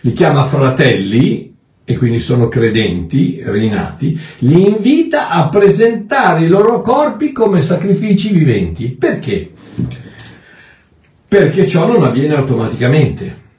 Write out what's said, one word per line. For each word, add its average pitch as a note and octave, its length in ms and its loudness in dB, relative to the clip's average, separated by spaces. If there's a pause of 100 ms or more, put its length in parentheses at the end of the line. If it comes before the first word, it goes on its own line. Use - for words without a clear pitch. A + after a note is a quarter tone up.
li - 140 -2
chiama C#3+ 300 2
fratelli, B2+ 1080 0 (300)
e A#2+ 140 -2
quindi A2+ 220 0
sono A#2+ 280 0
credenti G#2+ 960 -2
rinati, G#2 760 -4 (200)
li E3 280 4
invita C#4 640 0
a D#3+ 220 0
presentare G#3 960 2
i - 20 2
loro G#3 320 2
corpi C#4 520 -2
come G3+ 280 0
sacrifici G3 720 0
viventi. A2+ 580 0
Perché? - 600 -4 (1800)
Perché F#3 380 2
ciò D#3+ 200 0
non A#3 160 2
avviene C#3 320 0
automaticamente. B2 1040 -2 (220)